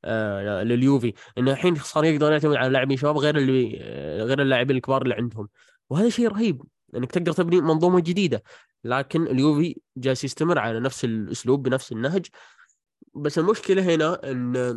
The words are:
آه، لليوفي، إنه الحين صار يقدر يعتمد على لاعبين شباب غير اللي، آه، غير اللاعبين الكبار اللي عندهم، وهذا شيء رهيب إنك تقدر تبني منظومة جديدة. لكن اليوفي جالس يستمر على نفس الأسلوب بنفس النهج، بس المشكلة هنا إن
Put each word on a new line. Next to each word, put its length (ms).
آه، 580
لليوفي، 520
إنه 140
الحين 220
صار 300
يقدر 280
يعتمد 240
على 120
لاعبين 280
شباب 220
غير 180
اللي، 440
آه، 420
غير 200
اللاعبين 340
الكبار 260
اللي 120
عندهم، 340
وهذا 180
شيء 200
رهيب 340
إنك 160
تقدر 200
تبني 280
منظومة 400
جديدة. 420
لكن 420
اليوفي 540
جالس 280
يستمر 340
على 220
نفس 240
الأسلوب 580
بنفس 300
النهج، 340
بس 240
المشكلة 440
هنا 360
إن 260